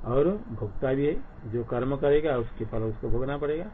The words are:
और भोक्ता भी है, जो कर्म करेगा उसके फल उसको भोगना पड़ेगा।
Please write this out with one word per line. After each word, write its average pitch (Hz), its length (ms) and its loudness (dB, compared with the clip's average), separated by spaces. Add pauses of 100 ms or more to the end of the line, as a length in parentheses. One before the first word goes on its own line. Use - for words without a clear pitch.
और 151 440 2
भोक्ता 110 440 -2
भी 139 140 2
है, 156 140 2 (320)
जो 117 120 0
कर्म 127 320 0
करेगा 143 400 4
उसके 113 280 -4
फल 110 140 -4
उसको 110 300 -2
भोगना 131 280 2
पड़ेगा। 151 380 -2